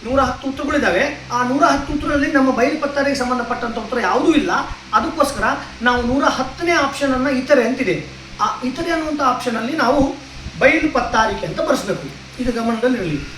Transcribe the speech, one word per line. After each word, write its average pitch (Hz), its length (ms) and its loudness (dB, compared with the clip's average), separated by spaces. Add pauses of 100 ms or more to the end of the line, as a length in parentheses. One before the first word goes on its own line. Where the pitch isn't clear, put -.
ನೂರ 262 160 2
ಹತ್ತು 254 280 -2
ಉತ್ತರಗಳಿದ್ದಾವೆ. 277 840 0
ಆ 247 100 0
ನೂರ 262 220 2
ಹತ್ತು 277 280 2
ಉತ್ತರದಲ್ಲಿ 294 400 0
ನಮ್ಮ 269 180 4
ಬಯಲು 269 300 2
ಪತ್ತಾರಿಗೆ 277 360 0
ಸಂಬಂಧಪಟ್ಟಂತ 240 640 -2
ಉತ್ತರ 233 220 -4
ಯಾವುದೂ 220 320 2
ಇಲ್ಲ. - 200 2 (420)
ಅದಕ್ಕೋಸ್ಕರ 269 500 0 (380)
ನಾವು 247 200 4
ನೂರ 254 220 2
ಹತ್ತನೇ - 480 0
ಆಪ್ಷನ್ 285 420 2
ಅನ್ನ 254 140 0
ಇತರೆ 254 400 4
ಅಂತಿದೆ, 202 380 -2 (340)
ಆ 214 240 0
ಇತರೆ 339 280 -2
ಅನ್ನುವಂಥ 311 280 -2
ಆಪ್ಷನ್ 247 360 0
ಅಲ್ಲಿ 240 200 -4
ನಾವು 277 400 2 (420)
ಬಯಲು 302 340 4
ಪತ್ತಾರಿಕೆ 220 540 0
ಅಂತ - 140 -6
ಬರ್ಸ್ಬೇಕು. 269 420 -2 (400)
ಇದು 240 100 0
ಗಮನದಲ್ಲಿರಲಿ. 226 680 -2 (180)